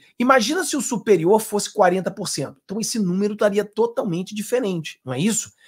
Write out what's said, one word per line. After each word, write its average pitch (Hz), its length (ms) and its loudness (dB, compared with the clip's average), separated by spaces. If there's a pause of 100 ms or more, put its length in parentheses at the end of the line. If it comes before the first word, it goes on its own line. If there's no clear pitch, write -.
(160)
Imagina 262 480 2
se 302 120 -4
o 262 40 -2
superior 202 600 2
fosse 208 320 -4
quarenta 185 360 2
por 190 200 -6
cento. - 360 -8
Então 208 160 -8
esse 220 200 -4
número 196 320 0
estaria 208 320 0
totalmente 208 680 -2
diferente, 202 720 -4
não 127 80 -6
é 127 60 -4
isso? 202 320 -2 (160)